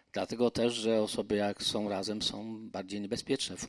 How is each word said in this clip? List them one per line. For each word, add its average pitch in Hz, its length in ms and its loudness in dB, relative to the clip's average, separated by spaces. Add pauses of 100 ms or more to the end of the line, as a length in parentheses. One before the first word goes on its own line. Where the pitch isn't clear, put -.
(140)
Dlatego 113 380 2
też, 120 220 4
że 110 280 4
osoby 104 340 0
jak 101 280 0
są 104 260 0
razem, 101 320 -2
są 107 480 -6
bardziej 98 320 -6
niebezpieczne, 104 540 -2
f-, - 140 -10